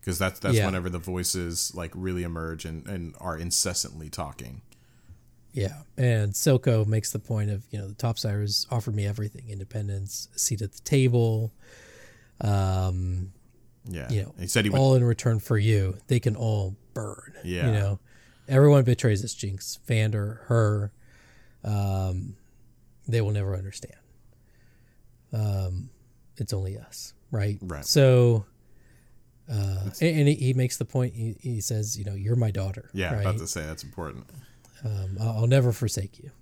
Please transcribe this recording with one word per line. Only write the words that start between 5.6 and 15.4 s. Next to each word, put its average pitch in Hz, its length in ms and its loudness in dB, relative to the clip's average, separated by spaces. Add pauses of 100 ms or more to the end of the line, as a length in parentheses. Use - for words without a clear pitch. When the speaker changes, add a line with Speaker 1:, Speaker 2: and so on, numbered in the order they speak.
Speaker 2:
and 110 360 2
Silco 123 520 2
makes 107 260 0
the - 60 -6
point 104 320 -2
of, 104 220 -4
you 104 80 -8
know, 98 80 -8
the 101 80 -12
Topsiders 104 760 -2
offered 117 220 -2
me 104 140 0
everything: 107 420 -6
independence, 98 840 -8
a - 20 -10
seat 104 240 0
at 98 120 -6
the - 80 -20
table, 117 680 2 (880)
um, 92 920 0 (540)
Speaker 1:
Yeah. 85 260 -6
Speaker 2:
you 107 100 0
know, - 180 -8
Speaker 1:
He 90 60 -6
said 110 200 2
he 104 40 2
would 135 100 2
Speaker 2:
all 135 140 6
in 127 100 6
return 117 360 2
for 110 180 0